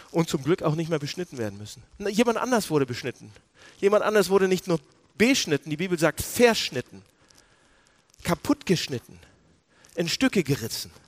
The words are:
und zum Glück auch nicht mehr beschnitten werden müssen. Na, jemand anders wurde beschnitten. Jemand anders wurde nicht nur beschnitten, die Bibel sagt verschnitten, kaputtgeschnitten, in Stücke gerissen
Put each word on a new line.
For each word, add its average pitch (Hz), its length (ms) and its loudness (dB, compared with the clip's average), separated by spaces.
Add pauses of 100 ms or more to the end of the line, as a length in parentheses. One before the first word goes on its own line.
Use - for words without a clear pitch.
(100)
und 165 180 0
zum 147 140 -4
Glück 156 200 0
auch 156 120 0
nicht 165 160 -4
mehr 160 80 0
beschnitten 147 400 -10
werden 101 200 -6
müssen. 104 240 -16 (160)
Na, 202 100 -6
jemand 220 300 2
anders 240 320 -2
wurde 143 160 2
beschnitten. 117 460 -10 (480)
Jemand 196 240 4
anders 208 260 2
wurde 190 160 4
nicht 185 220 0
nur 170 100 2 (400)
beschnitten, 202 500 2
die 151 80 -4
Bibel 180 220 -2
sagt 151 240 0
verschnitten, 151 800 0 (1200)
kaputtgeschnitten, - 960 -2 (760)
in 170 120 -2
Stücke 208 360 0
gerissen 113 480 -6 (160)